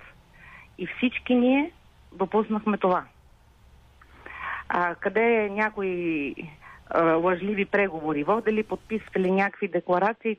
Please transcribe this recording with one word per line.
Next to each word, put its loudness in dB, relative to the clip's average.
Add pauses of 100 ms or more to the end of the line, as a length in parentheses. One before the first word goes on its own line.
(800)
И -6
всички -2
ние 4 (420)
допуснахме -2
това. 2 (1600)
А, 0
къде 2
някои, -2 (560)
а, 2
лъжливи 2
преговори 0
водели, 0
подписвали -4
някакви 0
декларации? 0